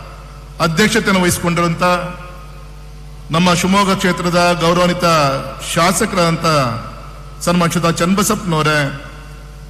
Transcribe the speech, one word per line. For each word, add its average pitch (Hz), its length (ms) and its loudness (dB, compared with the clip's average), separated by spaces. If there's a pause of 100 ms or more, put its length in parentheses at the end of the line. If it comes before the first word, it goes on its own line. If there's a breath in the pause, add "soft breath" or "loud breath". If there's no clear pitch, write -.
(600)
ಅಧ್ಯಕ್ಷತೆಯನ್ನು 190 640 2
ವಹಿಸಿಕೊಂಡಿರುವಂತ 170 600 0 (1500)
ನಮ್ಮ 175 240 4
ಶಿವಮೊಗ್ಗ 190 400 4
ಕ್ಷೇತ್ರದ 175 680 2
ಗೌರವಾನ್ವಿತ 175 440 2 (720)
ಶಾಸಕರಾದಂತ 170 720 2 (960)
ಸನ್ಮಾನ್ಯ 175 280 2
ಶ್ರೀಯುತ 170 260 0
ಚನ್ನಬಸಪ್ಪನವರೇ, 160 1000 0 (680)